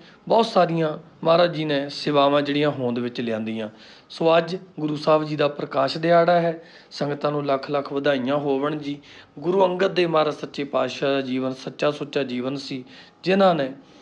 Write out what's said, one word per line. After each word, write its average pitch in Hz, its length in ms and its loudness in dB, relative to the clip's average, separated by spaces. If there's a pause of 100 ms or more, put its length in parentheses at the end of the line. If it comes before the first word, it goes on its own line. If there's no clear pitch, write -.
(280)
ਬਹੁਤ 214 180 4
ਸਾਰੀਆਂ 165 520 2 (260)
ਮਹਾਰਾਜ 165 320 4
ਜੀ 156 100 -4
ਨੇ 143 240 -2
ਸੇਵਾਵਾਂ 143 520 2
ਜਿਹੜੀਆਂ 143 280 0
ਹੋਂਦ 123 300 -2
ਵਿੱਚ 120 220 -6
ਲਿਆਂਦੀਆਂ। 110 480 -4 (400)
ਸੋ 165 280 2
ਅੱਜ 170 200 -2 (220)
ਗੁਰੂ 151 160 -2
ਸਾਹਿਬ 156 280 2
ਜੀ 151 120 -4
ਦਾ 147 120 0
ਪ੍ਰਕਾਸ਼ 143 500 -2
ਦਿਹਾੜਾ 170 440 4
ਹੈ, 165 220 -2 (280)
ਸੰਗਤਾਂ 147 400 -4
ਨੂੰ 147 140 -2
ਲੱਖ 139 260 -2
ਲੱਖ 143 220 -4
ਵਧਾਈਆਂ 139 420 0
ਹੋਵਣ 143 400 0
ਜੀ। 143 260 -8 (380)
ਗੁਰੂ 185 260 2
ਅੰਗਦ 180 220 0
ਦੇਵ 170 220 0
ਮਹਾਰਾਜ 151 240 2
ਸੱਚੇ 139 300 -8
ਪਾਤਸ਼ਾਹ 131 460 -2
ਦਾ 139 120 0
ਜੀਵਨ 131 320 -4
ਸੱਚਾ 143 380 -4
ਸੁੱਚਾ 143 320 -4
ਜੀਵਨ 123 320 -4
ਸੀ, 135 280 -10 (400)
ਜਿਨ੍ਹਾਂ 190 320 4
ਨੇ 135 180 -2 (280)